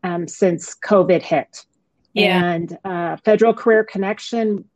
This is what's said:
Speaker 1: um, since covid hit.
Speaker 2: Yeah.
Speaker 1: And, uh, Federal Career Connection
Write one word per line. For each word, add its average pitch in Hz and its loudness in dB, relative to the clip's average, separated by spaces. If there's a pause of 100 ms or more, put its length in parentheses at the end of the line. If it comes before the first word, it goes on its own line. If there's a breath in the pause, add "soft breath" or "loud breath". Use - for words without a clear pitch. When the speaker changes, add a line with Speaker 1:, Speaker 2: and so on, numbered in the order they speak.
Speaker 1:
um, 175 -6
since - -2
covid 185 2
hit. - -4 (480)
Speaker 2:
Yeah. 185 2
Speaker 1:
And, 170 -4
uh, 170 -6
Federal 220 4
Career 220 4
Connection 208 -4 (120)